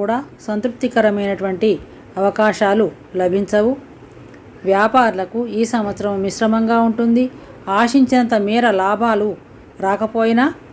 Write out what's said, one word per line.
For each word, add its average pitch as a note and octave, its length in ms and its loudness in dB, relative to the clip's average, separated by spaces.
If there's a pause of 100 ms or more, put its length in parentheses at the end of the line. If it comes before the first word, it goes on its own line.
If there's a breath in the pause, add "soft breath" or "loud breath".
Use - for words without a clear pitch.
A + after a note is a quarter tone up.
కూడా G#3+ 180 -2 (280)
సంతృప్తికరమైనటువంటి G#3 1200 -2 (500 loud breath)
అవకాశాలు G3+ 640 2 (340)
లభించవు. G3+ 520 0 (960)
వ్యాపారులకు G#3+ 720 2 (180)
ఈ A3+ 140 2
సంవత్సరం G3+ 420 -4 (100)
మిశ్రమంగా A3+ 540 0 (100)
ఉంటుంది. A#3 360 2 (560 loud breath)
ఆశించినంత B3 540 2 (120)
మేర A#3 200 0 (160)
లాభాలు G#3 460 0 (560)
రాకపోయినా A3+ 600 0 (280)